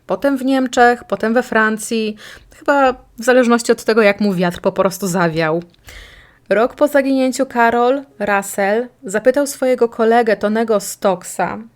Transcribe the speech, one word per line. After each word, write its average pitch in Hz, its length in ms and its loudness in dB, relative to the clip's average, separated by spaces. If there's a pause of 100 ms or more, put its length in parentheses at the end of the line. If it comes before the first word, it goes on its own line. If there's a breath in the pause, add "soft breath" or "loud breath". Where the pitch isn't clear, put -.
potem 269 300 -2
w 254 80 -6
Niemczech, 254 580 2
potem 220 300 -4
we 240 100 2
Francji, 220 720 -2 (400 loud breath)
chyba 277 380 2
w - 300 -18
zależności 240 480 4
od 226 120 -2
tego, 226 180 2
jak 202 180 2
mu 208 140 0
wiatr 175 280 -2
po 196 100 -2
prostu 190 360 -2
zawiał. 170 560 -2 (840 loud breath)
Rok 214 260 0
po 294 120 2
zaginięciu 269 580 0
Karol, 240 560 0 (180)
Russell 202 680 -2 (160)
zapytał 254 440 0
swojego 254 420 -2
kolegę 226 480 2
Tonego 214 420 -2
Stocksa, 190 800 -4 (160)